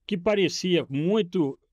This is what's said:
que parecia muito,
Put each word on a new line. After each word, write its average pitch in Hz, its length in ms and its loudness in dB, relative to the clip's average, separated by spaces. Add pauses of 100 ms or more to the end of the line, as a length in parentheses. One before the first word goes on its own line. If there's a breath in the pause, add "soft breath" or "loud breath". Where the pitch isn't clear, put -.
que 208 100 -4
parecia 180 720 0
muito, 170 680 0 (140)